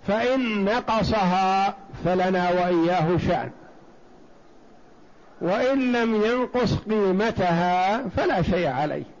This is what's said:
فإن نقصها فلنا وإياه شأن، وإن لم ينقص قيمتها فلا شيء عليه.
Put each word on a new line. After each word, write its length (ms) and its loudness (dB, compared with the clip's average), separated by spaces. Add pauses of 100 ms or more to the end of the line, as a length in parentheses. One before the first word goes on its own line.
فإن 580 0
نقصها 1080 0 (300)
فلنا 460 2
وإياه 680 2
شأن، 340 -2 (1900)
وإن 520 0
لم 220 0
ينقص 640 0
قيمتها 1300 0
فلا 340 0
شيء 260 0
عليه. 360 -4 (160)